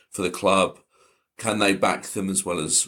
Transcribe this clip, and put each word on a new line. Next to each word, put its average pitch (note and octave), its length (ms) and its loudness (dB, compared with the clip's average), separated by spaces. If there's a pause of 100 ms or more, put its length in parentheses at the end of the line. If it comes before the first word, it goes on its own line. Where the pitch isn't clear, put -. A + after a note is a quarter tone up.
for - 140 -6
the F2+ 80 0
club. F#2+ 480 2 (580)
Can G#2+ 220 -2
they G2+ 160 4
back F#2+ 320 -2
them F#2+ 220 -4
as F#2+ 140 0
well F2 160 -4
as, D#2 280 0